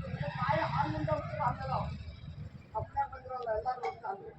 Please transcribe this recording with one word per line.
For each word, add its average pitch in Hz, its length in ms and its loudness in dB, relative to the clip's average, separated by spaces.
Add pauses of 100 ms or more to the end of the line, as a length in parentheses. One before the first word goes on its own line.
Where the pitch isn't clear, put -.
(380)
ಕಾಯಿ 311 240 6 (100)
ಹಾಲಿನಿಂದ 311 440 4
ಹುಟ್ಟಿದ 311 300 -2
ಹಲ್ಲಲ್ಲ 254 320 0
ಅವು. 185 80 0 (880)
ಕಪ್ಪೆ - 280 0 (100)
ಬಂದಿರಲ್ಲ, 254 360 -4 (100)
ಎಲ್ಲರೂ 247 260 0
ಹುಟ್ಟಿದ - 260 -2
ಹಲ್ಲು. 415 180 -6 (100)